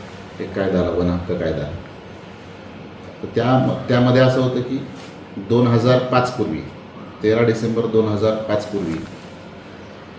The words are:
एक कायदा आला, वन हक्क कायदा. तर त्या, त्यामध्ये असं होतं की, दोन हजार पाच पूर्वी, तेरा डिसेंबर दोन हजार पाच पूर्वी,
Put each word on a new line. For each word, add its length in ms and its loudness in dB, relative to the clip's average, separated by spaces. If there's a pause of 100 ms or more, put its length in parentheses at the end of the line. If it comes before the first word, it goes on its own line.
(420)
एक 120 -10
कायदा 240 2
आला, 100 2
वन 200 2
हक्क 220 -2
कायदा. 400 -2 (1500)
तर 120 -6
त्या, 540 2
त्यामध्ये 320 6
असं 200 6
होतं 200 2
की, 240 -4 (520)
दोन 300 4
हजार 320 6
पाच 380 2
पूर्वी, 220 0 (640)
तेरा 200 6
डिसेंबर 420 2
दोन 220 4
हजार 280 2
पाच 300 -2
पूर्वी, 280 -4 (1300)